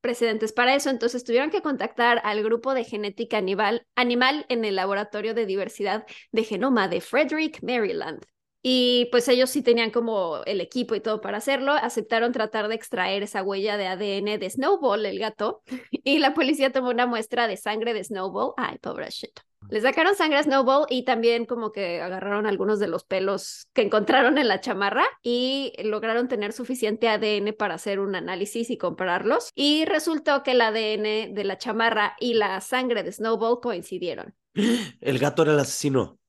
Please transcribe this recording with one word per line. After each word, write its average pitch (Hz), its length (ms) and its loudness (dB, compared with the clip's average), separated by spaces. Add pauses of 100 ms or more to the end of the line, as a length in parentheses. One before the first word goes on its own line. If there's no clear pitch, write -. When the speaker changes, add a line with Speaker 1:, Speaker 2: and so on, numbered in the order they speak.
Speaker 1:
precedentes 220 500 0
para 247 220 4
eso, 277 160 2
entonces 240 340 -2
tuvieron 262 260 2
que 381 120 -2
contactar 240 640 2
al 214 180 0
grupo 233 320 0
de 247 100 -2
genética 214 540 -4
animal, 202 560 0
animal 247 560 2
en 226 160 0
el 196 100 0
Laboratorio 208 560 -2
de 226 140 -2
Diversidad 196 580 -4 (260)
de 220 140 0
Genoma 220 440 2
de 175 120 -2
Frederick, 311 640 -2
Maryland. 196 600 -4 (460)
Y, 247 440 4
pues, 240 160 2
ellos 254 220 4
sí 302 120 -2
tenían 233 300 4
como 214 520 -2
el 196 160 -2
equipo 240 360 -4
y 190 40 -4
todo 214 200 -2
para 208 180 -6
hacerlo, 269 320 0
aceptaron 233 600 0
tratar - 340 -2
de 226 80 -2
extraer 202 480 -2
esa 208 220 -4
huella 202 320 -2
de 196 100 -2
A 185 100 -4
D 196 220 -4
N 208 200 -2
de 190 120 -6
Snowball, 269 560 0
el 196 140 -4
gato, 214 460 -4
<laughs> - 260 -10
y 277 260 0
la 285 160 4
policía 269 380 2
tomó 254 180 0
una 240 160 2
muestra 233 400 -2
de 196 100 -2
sangre 220 380 -4
de 196 80 -4
Snowball. 190 540 -4
Ay, - 220 -4
pobrecito. - 640 -10 (280)
Le 214 100 -2
sacaron 320 360 4
sangre 311 220 4
a 302 40 4
Snowball 269 460 4
y 254 160 -2
también 233 400 2
como 226 260 -4
que 175 300 -4
agarraron 190 440 -2
algunos 202 360 2
de 202 80 0
los - 160 -4
pelos 190 680 -4
que 233 100 4
encontraron 240 540 4
en 226 120 2
la 196 120 2
chamarra 202 440 0 (180)
y 254 500 -2 (120)
lograron 220 420 0
tener 208 260 -4
suficiente 226 560 -2
A 214 100 2
D 214 180 0
N 202 160 -2
para 202 220 -4
hacer 196 260 -4
un 196 160 -2
análisis 185 540 -4
y 220 80 -4
compararlos. 185 760 -2
Y 302 300 2
resultó 311 580 0
que 262 100 0
el 247 80 6
A 220 120 4
D 214 220 -2
N 214 380 -2
de 202 120 -4
la 196 120 -4
chamarra 220 600 0
y 240 160 -2
la 190 260 0
sangre 240 440 -2
de 202 80 -8
Snowball 226 480 -2
coincidieron. 180 760 -8 (200)
Speaker 2:
<gasps> 220 460 0
El 131 200 0
gato 143 220 2
era 151 100 4
el 147 80 6
asesino. 131 580 -2 (100)